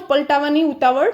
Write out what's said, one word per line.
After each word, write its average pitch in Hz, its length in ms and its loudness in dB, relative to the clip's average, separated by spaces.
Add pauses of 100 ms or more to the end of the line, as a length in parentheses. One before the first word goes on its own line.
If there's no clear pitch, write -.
પલટાવવાની 294 560 0
ઉતાવળ 277 520 0